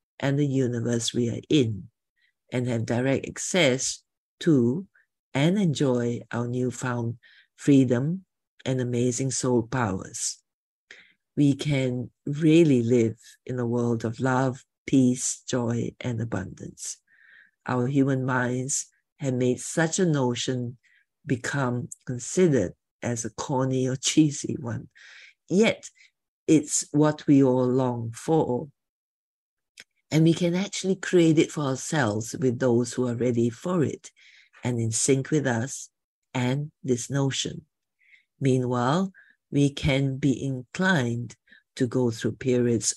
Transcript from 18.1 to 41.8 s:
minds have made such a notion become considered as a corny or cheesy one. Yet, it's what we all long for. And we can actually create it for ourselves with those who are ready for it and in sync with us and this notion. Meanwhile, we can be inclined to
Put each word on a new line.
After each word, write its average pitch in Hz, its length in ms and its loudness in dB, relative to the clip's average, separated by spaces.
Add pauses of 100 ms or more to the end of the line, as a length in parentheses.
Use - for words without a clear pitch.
minds 127 640 -2 (320)
have 135 160 -2
made 123 260 2
such 165 380 -2
a 190 80 2
notion 127 720 -2 (480)
become 123 640 -2 (160)
considered 131 640 0 (300)
as 117 240 -4
a 110 40 -8
corny 131 560 -2
or 131 100 -2
cheesy 143 640 0
one. 113 300 -8 (640)
Yet, 180 400 2 (560)
it's - 460 2
what 151 340 2
we 139 160 8
all 127 240 4
long 123 460 -2
for. 147 560 -2 (1400)
And 156 100 4
we 165 120 6
can 175 200 -2
actually 190 400 -2
create 170 420 4
it - 140 2
for 151 120 -6
ourselves 127 760 -2
with 127 200 0
those 120 320 2
who 123 160 -2
are 120 80 -4
ready 117 340 0
for 180 320 -2
it - 300 -6 (500)
and 123 160 -2
in 113 140 -2
sync 135 400 0
with 139 160 0
us 123 420 -4 (420)
and 131 380 -2 (140)
this 123 260 -2
notion. 139 520 -4 (760)
Meanwhile, 131 720 0 (400)
we 143 180 2
can 135 500 -2
be 131 220 0
inclined 127 960 -2 (400)
to 131 140 0